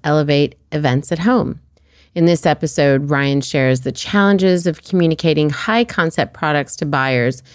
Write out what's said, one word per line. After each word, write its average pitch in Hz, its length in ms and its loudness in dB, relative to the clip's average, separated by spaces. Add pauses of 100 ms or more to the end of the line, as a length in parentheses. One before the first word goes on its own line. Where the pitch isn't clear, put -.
elevate 147 520 0 (180)
events 147 400 -2
at 160 60 -2
home. 220 420 0 (520)
In 170 120 2
this 170 200 2
episode, 143 640 0
Ryan 139 300 0
shares 131 420 0
the 131 120 -6
challenges 190 760 2
of 156 160 -4
communicating 160 640 0
high-concept 175 840 -2
products 147 440 -4
to 165 80 -6
buyers 131 560 0 (140)